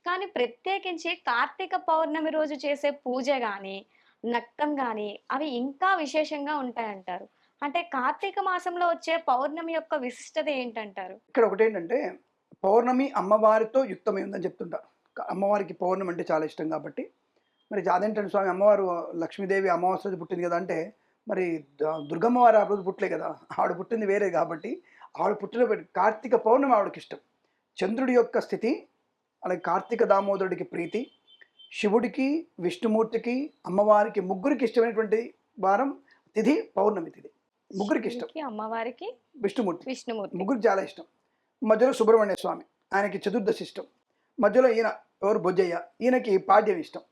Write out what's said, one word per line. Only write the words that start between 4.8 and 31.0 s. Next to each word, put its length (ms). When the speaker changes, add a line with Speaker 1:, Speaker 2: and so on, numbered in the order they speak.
Speaker 1:
అవి 160
ఇంకా 480
విశేషంగా 640
ఉంటాయంటారు. 720
అంటే 200
కార్తీక 580
మాసంలో 480
వచ్చే 280
పౌర్ణమి 560
యొక్క 220
విశిష్టత 540
ఏంటంటారు? 680
Speaker 2:
ఇక్కడ 300
ఒకటేంటంటే 760
పౌర్ణమి 520
అమ్మవారితో 680
యుక్తమై 380
ఉందని 220
చెప్తుంటారు. 760
క-, 120
అమ్మవారికి 440
పౌర్ణమి 360
అంటే 200
చాలా 140
ఇష్టం 240
కాబట్టి. 420
మరి 160
అదేంటంటే 400
స్వామి, 200
అమ్మవారు 680
లక్ష్మీదేవి 520
అమావాస్య 420
రోజు 100
పుట్టింది 240
కదా 120
అంటే, 380
మరి 360
ద-, 260
దుర్గమ్మ 300
వారు 180
ఆ 100
రోజు 160
పుట్టలే 260
కదా, 280
ఆవిడ 200
పుట్టింది 280
వేరే 240
కాబట్టి 520
ఆవిడ 220
పుట్టిన 220
పె-, 180
కార్తీక 380
పౌర్ణమి 400
ఆవిడకి 240
ఇష్టం. 200
చంద్రుడి 300
యొక్క 260
స్థితి, 480
అలాగే 140
కార్తీక 460
దామోదరుడికి 600
ప్రీతి, 460